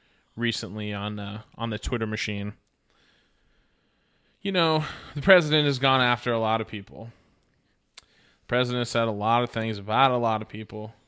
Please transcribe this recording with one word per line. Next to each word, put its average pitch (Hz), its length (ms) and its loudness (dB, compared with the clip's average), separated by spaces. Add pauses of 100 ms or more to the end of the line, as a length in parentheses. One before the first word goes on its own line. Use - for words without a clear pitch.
(360)
recently 107 580 -4
on, 104 260 -6
uh, 101 220 -10 (160)
on 117 120 -4
the 107 100 -4
Twitter 113 260 -4
machine. 104 480 -6 (1900)
You 196 100 -4
know, 160 320 2 (320)
the 147 60 -6
president 156 440 6
has 139 140 0
gone 131 220 4
after 123 300 2
a 117 80 2
lot 110 220 2
of 107 60 -4
people. 101 420 -12 (880)
The - 500 -20
president 123 400 0
said 117 200 0
a 113 40 0
lot 110 320 2
of 120 60 -2
things 113 280 -4
about 110 340 2
a 123 60 2
lot 113 240 0
of 107 80 -10
people 107 440 -12 (140)